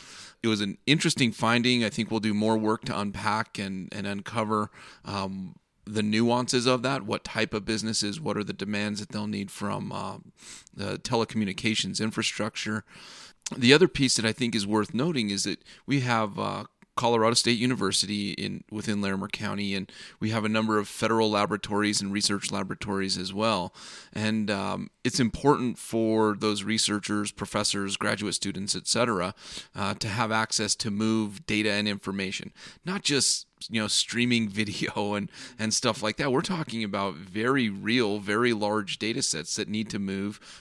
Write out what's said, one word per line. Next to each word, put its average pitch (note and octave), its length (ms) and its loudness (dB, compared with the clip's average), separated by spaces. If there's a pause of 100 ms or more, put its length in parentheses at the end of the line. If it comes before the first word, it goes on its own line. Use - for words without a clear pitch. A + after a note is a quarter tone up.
(420)
It A2+ 60 2
was G#2+ 120 2
an G2 160 -2 (100)
interesting C#3 460 4
finding. A#2+ 500 4
I G#2+ 60 2
think G2+ 220 -2
we'll A2 100 0
do G#2 140 2
more A2 240 4
work A2 280 0
to - 120 -2
unpack G2+ 600 -2
and, F#2+ 320 -6
and G2+ 160 -6
uncover, G#2+ 640 -2 (360)
um, F#2+ 480 -6 (300)
the G#2+ 180 -2
nuances A#2 640 2
of B2+ 160 2
that, C3 220 -2
what G#2+ 200 -4
type A2+ 300 -2
of G#2 100 -4
businesses, G#2+ 560 -2
what G#2 160 -2
are G#2 80 -2
the - 80 -4
demands G#2 480 -4
that G2+ 80 -10
they'll G#2 180 -6
need G2+ 240 -4
from, G2+ 400 -4
uh, G2+ 280 -6 (560)
the G2 240 -6
telecommunications G#2+ 1000 0
infrastructure. G#2+ 840 -2 (720)
The B2 160 8
other D#3+ 160 10
piece C3+ 280 2
that A2+ 100 0
I A2 60 4
think A#2 220 0
is G2+ 120 0
worth G#2 260 2
noting B2 380 0
is F#2+ 140 -2
that G2 200 -4 (220)
we C#3 140 2
have, A2 380 0
uh, G#2 260 -4 (300)
Colorado A#2 380 4
State A#2+ 260 4
University G2+ 760 0
in, G2 380 -6
within G#2 300 -2
Larimer G2 280 -2
County, G2+ 460 -4
and G2 160 -4 (300)
we A2 80 0
have A2 160 0
a A2 40 0
number A2 300 2
of G2+ 100 0
federal A2 420 2
laboratories G#2 720 0
and G2 100 -4
research G2+ 380 0
laboratories G2 640 -4
as F#2 160 -6
well. G2+ 400 0 (400)
And, G#2+ 380 0
um, G2 400 -4 (140)
it's C3 160 0
important B2 580 2
for A2 600 2
those G#2 260 0
researchers, G#2 680 0
professors, G2+ 640 -2
graduate G#2+ 380 -2
students, G2 420 -4
et F2+ 100 -8
cetera, G#2+ 480 2 (400)
uh, G2 200 -2
to G#2+ 140 -6
have A2 220 0
access A2 440 0
to - 160 -2
move G#2+ 560 0
data G#2+ 240 2
and G#2 180 2
information, G2 640 -4 (320)
not F#3 180 -4
just, - 440 2 (240)
you A2 100 0
know, G#2 80 0
streaming A#2 600 2
<laughs> - 20 -6
video G#2 640 -2
and, F#2+ 160 -2 (280)
and A2 140 -2
stuff A2+ 300 0
like G#2+ 140 0
that. C#3+ 140 0
We're C3 120 4
talking D3 420 -4
about G2 300 -2
very A2 560 0
real, G#2 480 2
very G#2 340 2
large G#2 460 0
data A2+ 240 -2
sets - 320 -4
that G#2+ 140 -4
need G#2+ 220 -2
to A2 80 -4
move G2 400 -4 (220)